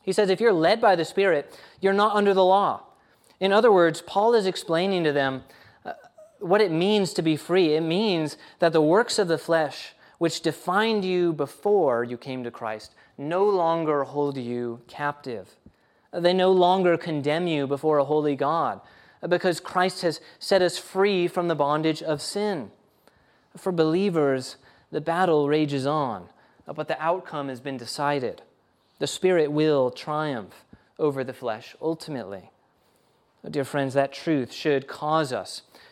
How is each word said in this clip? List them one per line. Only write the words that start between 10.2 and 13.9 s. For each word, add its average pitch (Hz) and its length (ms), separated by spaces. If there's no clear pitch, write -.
defined 196 600
you 180 280
before 147 720
you 120 120
came 131 280
to 120 60
Christ, 110 440
no 165 260
longer 165 600